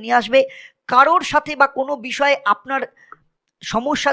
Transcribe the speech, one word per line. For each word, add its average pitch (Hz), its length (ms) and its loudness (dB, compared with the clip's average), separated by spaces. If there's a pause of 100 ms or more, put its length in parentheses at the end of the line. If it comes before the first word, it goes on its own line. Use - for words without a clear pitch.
নিয়ে 240 180 2
আসবে। 226 180 2 (540)
কারোর 294 380 4
সাথে 302 200 0 (100)
বা 277 60 4 (100)
কোনো 269 160 -4 (140)
বিষয়ে 277 280 0 (180)
আপনার 262 280 -6 (840)
সমস্যা 277 500 -2